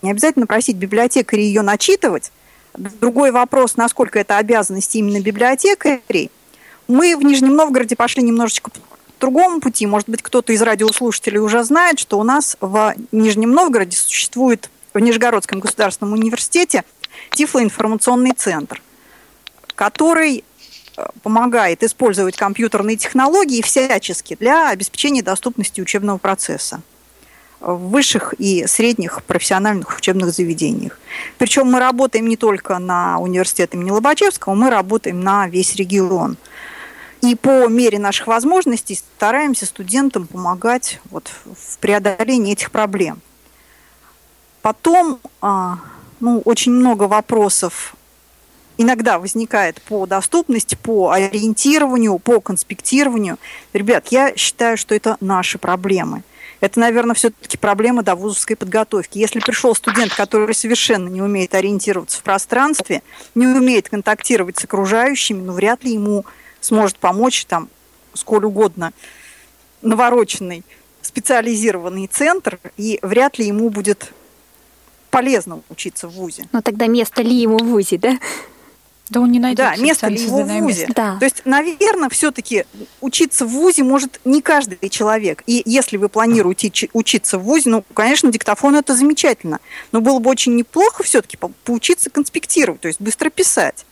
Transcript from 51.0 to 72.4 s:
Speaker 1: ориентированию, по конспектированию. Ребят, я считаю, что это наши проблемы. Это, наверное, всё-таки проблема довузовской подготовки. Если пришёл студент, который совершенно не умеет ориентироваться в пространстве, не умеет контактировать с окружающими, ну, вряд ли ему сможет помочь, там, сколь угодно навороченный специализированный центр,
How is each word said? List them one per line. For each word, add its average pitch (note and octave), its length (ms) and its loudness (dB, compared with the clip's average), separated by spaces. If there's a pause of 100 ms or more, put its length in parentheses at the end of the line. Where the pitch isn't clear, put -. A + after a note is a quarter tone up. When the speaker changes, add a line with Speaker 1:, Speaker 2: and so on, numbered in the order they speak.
Speaker 1:
ориентированию, A3 1080 2
по A#3+ 200 2
конспектированию. G#3+ 960 -2 (360)
Ребят, G3+ 360 0
я C4 260 2
считаю, A#3 420 -2
что - 160 -4
это A3 260 -2
наши F#3+ 380 -2
проблемы. F3+ 640 -2 (380)
Это, G#3+ 200 0
наверное, A#3 360 2
всё-таки - 420 -4
проблема A3 460 0
довузовской G3 520 -4
подготовки. G3+ 640 -4
Если A3 200 -2
пришёл A#3 360 0
студент, A3 400 -2
который G#3+ 400 0
совершенно A3 520 -2
не F#3 140 -8
умеет G3 320 -2
ориентироваться F#3+ 680 -2
в - 40 -18
пространстве, A#3 800 -2 (340)
не A#3+ 120 4
умеет B3+ 420 2
контактировать G#3 680 -2
с - 60 -6
окружающими, A3 800 0
ну, F#3 120 -8
вряд G#3 300 0
ли B3 100 -2
ему G#3 320 -2 (360)
сможет G#3+ 360 0
помочь, G3+ 480 2
там, E3+ 240 -6 (460)
сколь G#3 300 0
угодно F#3+ 460 0 (920)
навороченный A3 800 0 (400)
специализированный G#3 1040 -2
центр, D4+ 520 -2 (160)